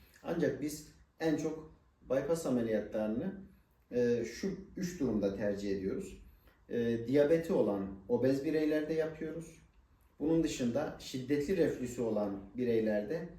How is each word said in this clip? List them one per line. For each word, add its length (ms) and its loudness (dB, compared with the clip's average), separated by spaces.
Ancak 400 0
biz 260 -6
en 160 2
çok 380 -4
bypass 360 0
ameliyatlarını, 880 0
e, 340 2
şu 240 -6
üç 240 -4
durumda 360 2
tercih 420 0
ediyoruz. 440 -6
E, 400 0
diyabeti 440 6
olan 340 2
obez 360 2
bireylerde 500 2
yapıyoruz. 680 -6
Bunun 220 2
dışında 560 0
şiddetli 580 -2
reflüsü 460 0
olan 540 -2
bireylerde 720 0